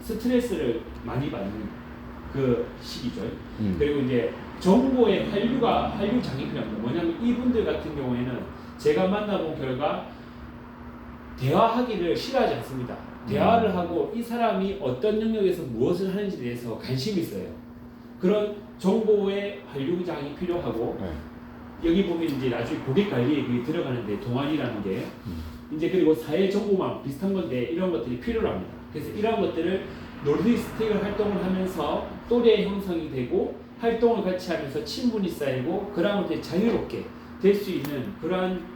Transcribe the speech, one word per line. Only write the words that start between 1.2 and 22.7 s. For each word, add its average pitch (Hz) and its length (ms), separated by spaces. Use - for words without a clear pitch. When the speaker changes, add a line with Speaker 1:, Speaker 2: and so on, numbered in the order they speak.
Speaker 1:
받는 101 220
그 123 340
시기죠. - 400
Speaker 2:
음. 98 180
Speaker 1:
그리고 143 220
이제 123 320
정보의 233 680
한류가, 226 640
한류 214 320
장이 - 260
필요합니다. 110 320
뭐냐면 170 420
이분들 240 440
같은 151 280
경우에는 123 460
제가 160 300
만나본 196 500
결과 139 500
대화하기를 190 800
싫어하지 233 380
않습니다. 123 420
대화를 196 420
Speaker 2:
음. 180 60
Speaker 1:
하고 170 400
이 233 60
사람이 202 580
어떤 208 400
영역에서 208 440
무엇을 175 500
하는지에 190 260
대해서 120 380
관심이 170 420
있어요. 95 240
그런 208 380
정보의 202 840
한류장이 143 640
필요하고 123 680
Speaker 2:
네. 90 100
Speaker 1:
여기 180 180
보면 165 180
이제 135 240
나중에 123 320